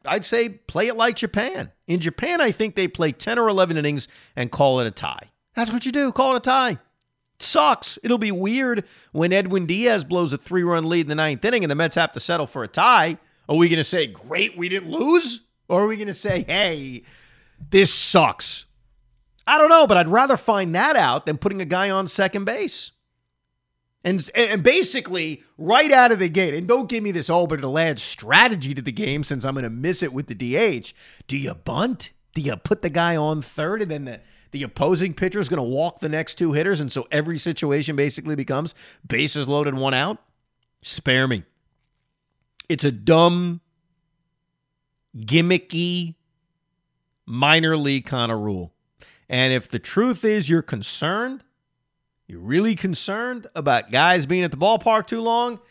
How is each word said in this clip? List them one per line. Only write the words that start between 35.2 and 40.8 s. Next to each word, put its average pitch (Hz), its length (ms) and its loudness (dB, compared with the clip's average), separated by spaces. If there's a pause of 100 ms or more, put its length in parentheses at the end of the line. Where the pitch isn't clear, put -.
is 151 100 -4
gonna 151 140 -2
walk 139 360 -2
the 156 100 -6
next 156 260 -4
two 165 180 0
hitters, 170 260 0
and 139 120 -6
so 131 200 -6
every 156 280 -2
situation 156 560 -2
basically 147 400 -2
becomes 139 400 -4 (300)
bases 143 420 -2
loaded, 143 260 0
one 135 220 -2
out? 170 240 -2 (640)